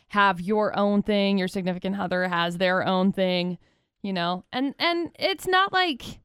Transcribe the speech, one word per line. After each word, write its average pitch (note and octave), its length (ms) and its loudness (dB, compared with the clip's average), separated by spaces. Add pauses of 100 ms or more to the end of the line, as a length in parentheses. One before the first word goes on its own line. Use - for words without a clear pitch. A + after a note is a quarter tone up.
have G3 320 4
your G#3 360 0
own G3+ 260 2
thing, G3 360 2
your F#3 100 0
significant F#3 500 -4
other F3+ 280 -2
has F3 320 -2
their F#3 260 2
own F#3 280 2
thing, F3+ 460 0 (440)
you G3+ 100 -6
know? F3+ 400 -4
And, C4 280 -4
and E4+ 380 -2
it's F4 280 -4
not F#4 260 2
like F4 520 -2